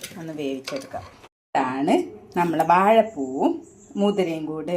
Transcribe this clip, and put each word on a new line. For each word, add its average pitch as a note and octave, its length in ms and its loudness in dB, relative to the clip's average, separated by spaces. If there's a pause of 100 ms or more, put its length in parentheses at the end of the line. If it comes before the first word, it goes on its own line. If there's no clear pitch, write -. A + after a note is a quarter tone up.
(180)
ഒന്ന് D#3+ 200 -10
വേവിച്ചെടുക്കാം. C3+ 640 -8 (440)
ഇതാണ് C#3 480 0 (420)
നമ്മളെ E3 320 0
വാഴപ്പൂവും F3+ 840 4 (500)
മുതിരയും F3+ 500 0
കൂടെ D#3 240 -6